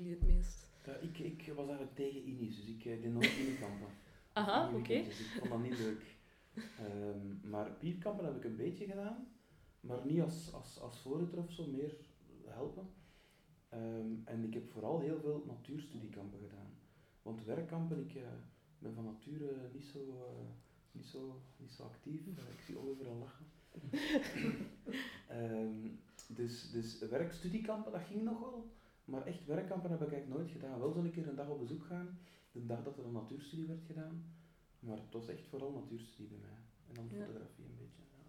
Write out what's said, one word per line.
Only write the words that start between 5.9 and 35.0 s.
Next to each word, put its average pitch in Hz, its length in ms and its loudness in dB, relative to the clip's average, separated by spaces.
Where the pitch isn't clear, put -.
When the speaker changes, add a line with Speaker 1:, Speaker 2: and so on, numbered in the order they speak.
Speaker 2:
Ehm, 101 720 -2
maar 107 220 0
piepkampen 180 540 0
heb 139 100 2
ik 120 80 -4
een 110 120 -2
beetje 175 300 0
gedaan, 202 420 -4
maar 123 260 -2
niet 156 160 8
als, - 320 2
als, - 260 -10
als 117 200 -8
voorzitter 170 400 0
of 170 120 -2
zo, 160 160 -4
meer 143 280 0
helpen. 135 440 -4
Ehm, 113 380 -2
en 113 200 -2
ik 110 100 0
heb 117 160 -4
vooral 117 300 2
heel 151 200 2
veel 147 280 2
natuurstudiekampen 110 920 -8
gedaan. 101 340 -12
Want 113 220 -6
werkkampen, 165 560 0
ik, - 60 -8
eh, 131 60 -6
ben 110 140 -6
van 113 100 -4
nature 143 480 -4
niet 139 120 -8
zo, 143 140 -10
eh, 123 460 -8
niet 117 140 -12
zo, 131 360 -8
niet 117 140 -12
zo - 120 -12
actief. 139 440 -4
Eh, 123 260 -6
ik - 120 -10
zie - 120 -6
Oliver 135 300 -2
al 117 100 -2
lachen. - 280 -8
<laughs> - 200 -8
Ehm, 110 600 0
dus, 117 440 -2
dus 113 280 0
werkstudiekampen, 175 920 0
dat 208 100 0
ging 208 220 -2
nog 226 160 2
wel. 240 320 -6
Maar 135 200 -2
echt 170 200 -4
werkkampen 175 460 2
heb 160 100 2
ik 147 100 2
eigenlijk 139 300 0
nooit 165 100 -2
gedaan. 135 280 -4
Wel 143 120 4
zo'n 170 200 4
keer 160 160 0
een 139 80 -2
dag 139 140 -2
op 143 100 0
bezoek 135 260 -4
gaan, 180 340 -4
de 120 140 -6
dag 117 180 0
dat 139 140 -4
er 123 80 -6
een 117 60 -4
natuurstudie 147 560 -4
werd 165 180 -4
gedaan. 160 380 -6
Maar 113 180 -4
het 110 160 -10